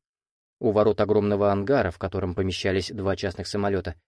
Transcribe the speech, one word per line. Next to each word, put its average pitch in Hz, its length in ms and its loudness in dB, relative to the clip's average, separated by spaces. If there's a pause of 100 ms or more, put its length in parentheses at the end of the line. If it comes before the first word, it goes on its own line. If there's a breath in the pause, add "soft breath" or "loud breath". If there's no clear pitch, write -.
(600)
У 110 120 0
ворот 104 300 4
огромного 104 500 2
ангара, 98 380 2
в 87 80 -10
котором 92 380 -4
помещались 95 560 -2
два 98 240 -2
частных 95 320 -6
самолета, 98 480 -4 (120)